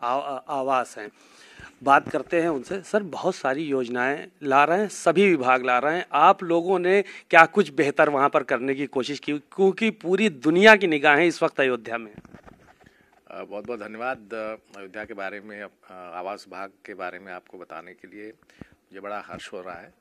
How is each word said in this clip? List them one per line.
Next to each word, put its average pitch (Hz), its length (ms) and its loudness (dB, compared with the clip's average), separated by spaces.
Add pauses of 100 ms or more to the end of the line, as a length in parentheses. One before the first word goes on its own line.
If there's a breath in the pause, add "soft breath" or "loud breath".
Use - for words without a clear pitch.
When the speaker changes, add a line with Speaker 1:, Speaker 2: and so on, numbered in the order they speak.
Speaker 1:
आ-, 123 180 -2
आ-, 139 280 -10
आवास 131 500 -4
हैं। 104 140 -14 (720 loud breath)
बात 139 260 4
करते 160 320 -2
हैं 170 80 0
उनसे। 156 320 -6
सर, 208 220 -2
बहुत 175 320 -4
सारी 139 280 -4
योजनाएं 131 640 -4 (160)
ला 139 200 4
रहे 165 160 2
हैं, 208 80 -2
सभी 180 420 2
विभाग 127 360 2
ला 123 140 2
रहे 151 180 0
हैं। 180 140 -8
आप 175 320 4
लोगों 170 360 0
ने 190 240 2 (260 loud breath)
क्या 165 160 8
कुछ 160 240 2
बेहतर 143 400 2
वहाँ 139 200 2
पर 143 140 0
करने 135 320 -2
की 139 100 -6
कोशिश 135 340 -6
की, 147 200 -6
क्योंकि 190 500 0
पूरी 190 400 0
दुनिया 170 460 6
की 190 120 0
निगाहें 151 400 4
इस 165 160 -4
वक्त 156 160 -2
अयोध्या 117 380 -2
में 107 140 -16
हैं? - 120 -20 (1080 soft breath)
Speaker 2:
अ, 92 120 -14
बहुत-बहुत 104 360 -10
धन्यवाद। 110 540 -10
अ, 110 220 -8 (220)
अयोध्या 101 280 -14
के 110 80 -16
बारे 98 280 -10
में, 104 200 -18
अ, 98 80 -14 (220)
आवास 92 560 -12
विभाग 95 240 -14 (140)
के 104 80 -16
बारे 90 260 -12
में 95 140 -18
आपको 90 240 -20
बताने 85 360 -18
के - 140 -20
लिए 104 260 -20 (300 loud breath)
मुझे - 360 -20
बड़ा 101 280 -12
हर्ष 87 260 -16
हो 92 80 -12
रहा 90 140 -14
है - 260 -20